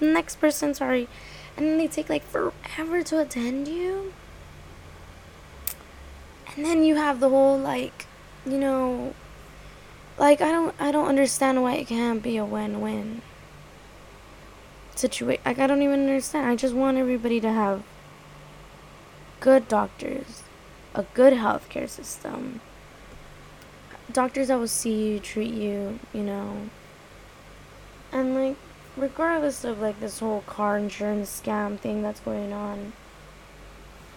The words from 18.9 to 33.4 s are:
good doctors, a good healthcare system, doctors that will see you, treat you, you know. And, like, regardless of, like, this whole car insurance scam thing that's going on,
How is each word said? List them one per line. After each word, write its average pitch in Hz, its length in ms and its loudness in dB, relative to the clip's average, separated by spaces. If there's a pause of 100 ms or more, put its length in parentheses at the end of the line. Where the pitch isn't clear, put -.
good 262 280 6
doctors, 220 760 -2 (500)
a 202 80 -2 (100)
good 262 220 10
healthcare - 560 0
system, - 720 -10 (1500)
doctors 254 360 2
that 262 100 4
will 233 100 0
see 214 440 0
you, 208 60 -2
treat 220 340 -4
you, 208 460 -4 (140)
you 214 100 -4
know. 202 460 -6 (1400)
And, 262 220 0
like, 269 220 0 (400)
regardless 294 680 0
of, 220 160 -4
like, 214 200 -2
this 214 200 -8
whole 214 220 -2
car 208 360 -2
insurance 208 680 -4
scam 208 340 -2
thing 214 240 -4
that's 208 180 -6
going 208 320 -6
on, 208 400 -8 (1200)